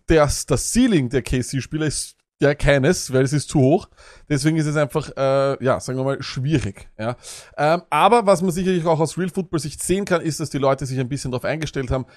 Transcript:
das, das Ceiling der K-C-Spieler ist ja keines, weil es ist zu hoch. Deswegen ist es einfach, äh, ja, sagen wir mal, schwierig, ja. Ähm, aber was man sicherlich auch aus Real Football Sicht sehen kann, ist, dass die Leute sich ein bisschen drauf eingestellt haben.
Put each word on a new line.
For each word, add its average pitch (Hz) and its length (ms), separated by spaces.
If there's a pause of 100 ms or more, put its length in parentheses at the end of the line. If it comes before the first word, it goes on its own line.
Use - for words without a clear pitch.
das, 147 400
das - 260
Ceiling 214 360
der 127 140
K-C-Spieler 139 640
ist - 280 (240)
ja 143 160
keines, 143 600
weil 131 100
es 131 80
ist 147 160
zu 151 120
hoch. 143 280 (400)
Deswegen 151 300
ist 151 80
es 151 100
einfach, 143 400
äh, 135 480
ja, 123 160
sagen 131 180
wir 131 60
mal, 139 180
schwierig, 131 760
ja. 113 180 (400)
Ähm, 156 320
aber 196 380
was 190 160
man 190 80
sicherlich 180 340
auch 160 160
aus 160 160
Real 180 140
Football 175 280
Sicht 143 240
sehen 196 220
kann, 175 160
ist, 151 180
dass 151 120
die 147 80
Leute 135 260
sich 131 160
ein 127 80
bisschen 139 220
drauf 123 160
eingestellt 139 440
haben. 131 140 (120)